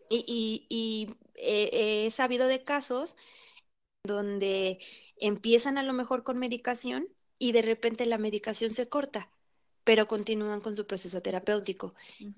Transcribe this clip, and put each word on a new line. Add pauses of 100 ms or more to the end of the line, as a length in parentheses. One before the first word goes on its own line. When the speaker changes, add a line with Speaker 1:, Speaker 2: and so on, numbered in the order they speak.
(100)
Speaker 1:
Y,
y,
y, (180)
eh,
he
sabido
de
casos (880)
donde (380)
empiezan
a
lo
mejor
con
medicación, (300)
y
de
repente
la
medicación
se
corta, (540)
pero
continúan
con
su
proceso
terapéutico. (260)
Speaker 2:
Ujú,